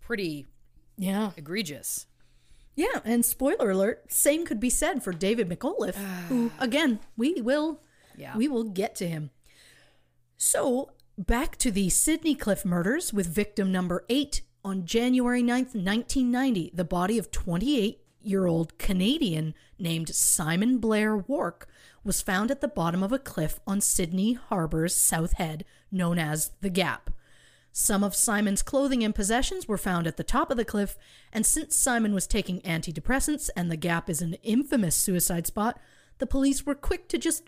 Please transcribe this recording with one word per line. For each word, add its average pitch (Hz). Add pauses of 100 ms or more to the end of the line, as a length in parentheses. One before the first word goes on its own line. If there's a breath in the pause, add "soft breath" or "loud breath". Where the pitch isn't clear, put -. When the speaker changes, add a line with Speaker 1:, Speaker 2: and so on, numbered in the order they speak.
Speaker 1:
pretty 165 (520)
Speaker 2:
Yeah. 196
Speaker 1:
egregious. 156 (680)
Speaker 2:
Yeah, 427
and 233
spoiler 269
alert, 190
same 311
could 247
be 247
said 240
for 185
David 190
McAuliffe, 240
Speaker 1:
<sighs> 185
Speaker 2:
who, 233
again, 262 (180)
we 277
will, 302 (340 soft breath)
Speaker 1:
Yeah. 147
Speaker 2:
we 247
will 240
get 190
to 180
him. 151 (1040 soft breath)
So, - (260)
back 233
to 247
the 190
Sydney 320
Cliff -
murders 185
with 175
victim 202
number 180
eight. 285 (240)
On 190
January 247
ninth, 247
nineteen 226
ninety, 247
the 175
body 185
of -
twenty-eight-year-old 190
Canadian 185 (260 soft breath)
named 165
Simon 185
Blair 214
Wark 208 (340 soft breath)
was 196
found 208
at 277
the 294
bottom 175
of 196
a 262
cliff -
on 196
Sydney 185
Harbour's 165
South 165
Head, 160 (260 soft breath)
known 175
as 156
the 202
Gap. 170 (600 soft breath)
Some 202
of 196
Simon's 208
clothing 262
and 214
possessions 240
were 202
found 175
at 165
the 165
top 302
of 240
the 226
cliff, 202 (340 soft breath)
and 214
since -
Simon 226
was 185
taking 185
antidepressants 185
and 175
the 165
Gap 170
is 160
an 170 (100)
infamous 233
suicide 175
spot, 220 (380 soft breath)
the 262
police 277
were 285
quick 370
to -
just -